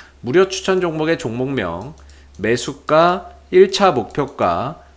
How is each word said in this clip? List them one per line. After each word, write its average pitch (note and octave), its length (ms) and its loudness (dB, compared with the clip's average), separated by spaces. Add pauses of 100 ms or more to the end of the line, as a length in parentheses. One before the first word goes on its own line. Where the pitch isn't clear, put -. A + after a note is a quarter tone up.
(220)
무료 E3+ 260 2
추천 F#3+ 320 -2
종목의 D#3+ 380 -2
종목명, A#2+ 760 -6 (460)
매수가, D3+ 920 0 (200)
일 F#3+ 200 6
차 G3 200 2
목표가, A#2 880 -4 (160)